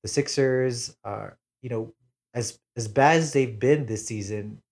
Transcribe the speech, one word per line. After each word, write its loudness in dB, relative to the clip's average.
The -10
Sixers 0
are, -10
you -12
know, -6
as, -6
as -6
bad 6
as 0
they've 0
been 4
this -6
season -8